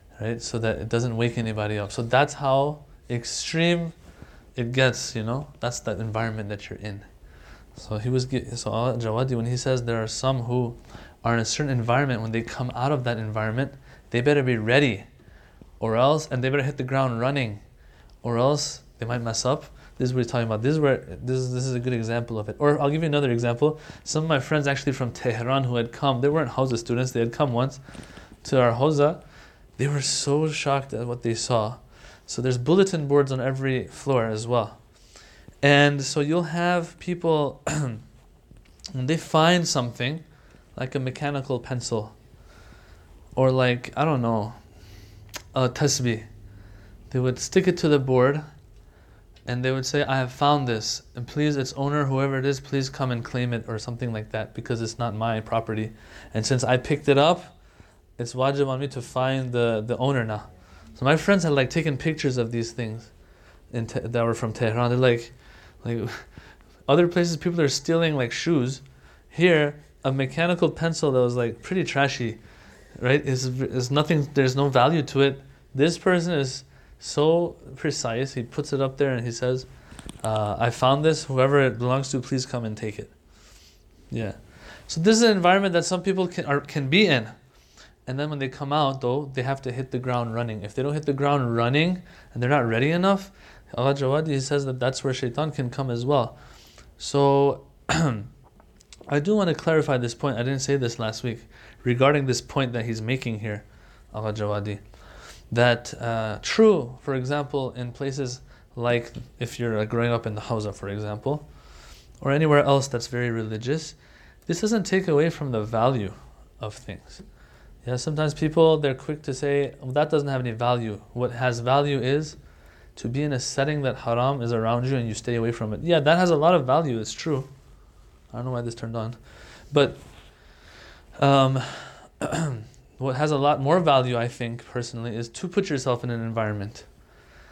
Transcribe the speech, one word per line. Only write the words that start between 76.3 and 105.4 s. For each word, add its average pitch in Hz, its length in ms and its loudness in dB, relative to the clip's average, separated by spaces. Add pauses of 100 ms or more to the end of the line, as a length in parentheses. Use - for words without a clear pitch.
is 135 300 -2 (400)
so 165 540 2 (180)
precise. 131 580 -4
He 123 100 -4
puts - 280 -8
it 135 100 0
up 135 160 -2
there 139 160 2
and 120 120 -4
he 120 60 -6
says, 127 340 -2 (580)
uh, 107 340 0
"I 117 120 2
found 135 340 4
this. 156 220 2
Whoever 135 340 4
it 123 180 2
belongs 127 340 0
to, 131 100 -2
please 127 240 -4
come 120 180 -6
and 107 140 -6
take 107 200 -8
it." - 140 -14 (1000)
Yeah. 113 240 -6 (540)
So - 140 -6
this 220 160 6
is 233 60 6
an 226 80 8
environment 190 420 4
that 170 120 2
some 180 160 -2
people 185 260 0
can, 175 180 -6
are, 139 160 0
can 143 280 -4
be 190 180 6
in. 120 200 2 (800)
And 131 120 -6
then 151 100 -4
when 147 100 -6
they 135 100 -4
come 139 220 -8
out, 139 300 0
though, 135 320 -2
they 127 100 -2
have 135 200 -4
to 127 80 -6
hit 131 200 -8
the 123 80 -2
ground 120 340 -2
running. 113 300 -4
If 101 120 -12
they 131 80 -2
don't 143 100 -2
hit 151 120 -6
the 143 80 0
ground 135 420 2
running 151 480 2 (300)
and 120 100 -6
they're 123 60 2
not 135 180 4
ready 120 240 2
enough, 190 400 2 (440)
Allah 135 180 2
Jawadi, 143 340 0
he 139 120 0
says 139 260 0
that 131 140 -4
that's 127 240 -2
where 135 100 0
shaitan 143 380 -4
can 127 180 -4
come 131 200 -4
as 120 160 -4
well. 135 320 2 (600)
So, 139 680 2 (120)
<clears throat> - 120 -8
I - 1300 -4
do 196 140 2
want 196 140 4
to 151 60 2
clarify 151 420 2
this 120 160 -2
point. 135 240 -4
I 120 60 0
didn't 135 160 -2
say 139 160 0
this 127 240 -2
last 110 240 -4
week 117 160 -6 (440)
regarding 135 420 4
this 127 160 0
point 127 320 -4
that 117 120 -4
he's 110 160 -4
making 117 380 -4
here, 104 240 -8 (500)
Allah 107 200 -4
Jawadi. 104 460 -4 (760)